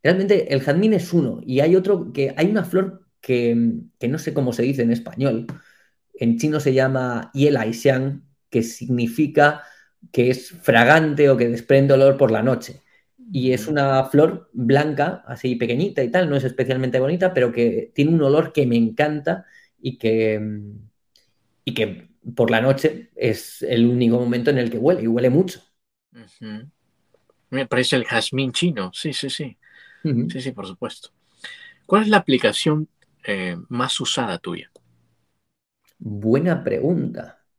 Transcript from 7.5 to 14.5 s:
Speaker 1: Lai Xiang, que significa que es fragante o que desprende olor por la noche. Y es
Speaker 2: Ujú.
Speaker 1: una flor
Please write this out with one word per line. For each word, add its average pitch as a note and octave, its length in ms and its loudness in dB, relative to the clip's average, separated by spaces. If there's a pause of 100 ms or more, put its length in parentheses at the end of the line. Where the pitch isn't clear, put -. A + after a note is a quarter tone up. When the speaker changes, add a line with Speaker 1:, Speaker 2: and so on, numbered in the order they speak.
Speaker 1:
Lai A2+ 220 -2
Xiang, C3+ 500 -2 (260)
que A#2 120 0
significa B2+ 1000 0 (500)
que B2 180 2
es - 220 -6
fragante C#3+ 800 4
o C3 60 4
que A#2+ 120 0
desprende C3+ 460 4
olor C3+ 240 6
por C3 120 4
la A2 120 0
noche. - 400 -4 (500)
Y B2+ 200 0
es - 140 -2
Speaker 2:
Ujú. D#3 60 -4
Speaker 1:
una C#3 340 2
flor - 460 2